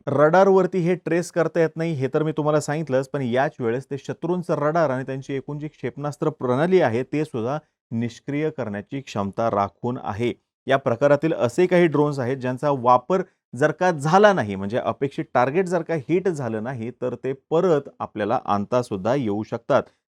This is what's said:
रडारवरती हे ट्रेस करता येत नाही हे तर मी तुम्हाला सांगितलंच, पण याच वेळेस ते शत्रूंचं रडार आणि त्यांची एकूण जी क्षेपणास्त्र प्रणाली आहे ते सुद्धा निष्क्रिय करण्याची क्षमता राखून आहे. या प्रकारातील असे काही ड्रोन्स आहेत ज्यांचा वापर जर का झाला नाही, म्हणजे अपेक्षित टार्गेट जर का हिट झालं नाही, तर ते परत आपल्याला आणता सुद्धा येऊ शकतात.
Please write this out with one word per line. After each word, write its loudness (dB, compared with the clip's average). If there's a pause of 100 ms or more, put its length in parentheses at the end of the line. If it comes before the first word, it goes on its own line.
रडारवरती 4
हे 0
ट्रेस -4
करता 0
येत 0
नाही -4
हे -2
तर 2
मी -2
तुम्हाला 0
सांगितलंच, -2
पण -6
याच 0
वेळेस -2
ते -8
शत्रूंचं -4
रडार 0
आणि -4
त्यांची -8
एकूण -8
जी -10
क्षेपणास्त्र -6
प्रणाली 2
आहे 2
ते -2
सुद्धा -6 (320)
निष्क्रिय -4
करण्याची -8
क्षमता -4
राखून -2
आहे. -4 (340)
या 2
प्रकारातील 2
असे 0
काही 4
ड्रोन्स 0
आहेत -2
ज्यांचा -2
वापर 2 (340)
जर 4
का 0
झाला 6
नाही, 0
म्हणजे -4
अपेक्षित -4 (100)
टार्गेट 2
जर -2
का -4
हिट 0
झालं -4
नाही, -8
तर -6
ते -6 (180)
परत 2 (100)
आपल्याला -2
आणता 0
सुद्धा -2
येऊ -2
शकतात. -2 (260)